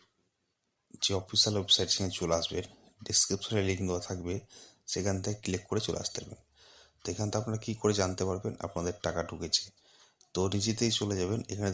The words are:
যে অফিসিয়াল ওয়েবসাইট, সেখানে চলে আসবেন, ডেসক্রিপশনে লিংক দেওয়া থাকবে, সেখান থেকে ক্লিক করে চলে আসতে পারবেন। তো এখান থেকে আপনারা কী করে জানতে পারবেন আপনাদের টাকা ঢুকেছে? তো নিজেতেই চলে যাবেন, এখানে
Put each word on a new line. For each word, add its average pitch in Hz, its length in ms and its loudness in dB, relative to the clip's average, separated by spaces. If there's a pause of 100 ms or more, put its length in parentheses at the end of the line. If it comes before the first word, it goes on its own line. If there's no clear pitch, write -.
(1040)
যে 98 180 2
অফিসিয়াল 104 360 2
ওয়েবসাইট, 95 360 4
সেখানে 95 280 0
চলে 85 200 2
আসবেন, 90 240 -2 (420)
ডেসক্রিপশনে - 640 2
লিংক 92 200 0
দেওয়া 87 200 0
থাকবে, 90 260 -4 (580)
সেখান 98 300 0
থেকে 101 220 -2
ক্লিক 95 260 0
করে 107 160 2
চলে 82 160 -2
আসতে - 180 -4
পারবেন। - 200 -12 (600)
তো - 120 -12
এখান 107 180 0
থেকে 107 120 2
আপনারা 110 220 -2
কী 113 160 -2
করে 104 200 6
জানতে 92 280 2
পারবেন 92 240 -2 (140)
আপনাদের 85 280 -2 (120)
টাকা 87 140 0 (100)
ঢুকেছে? 80 340 -2 (720)
তো 92 60 2 (140)
নিজেতেই 110 460 2
চলে 101 200 0
যাবেন, 104 200 0 (120)
এখানে 98 220 0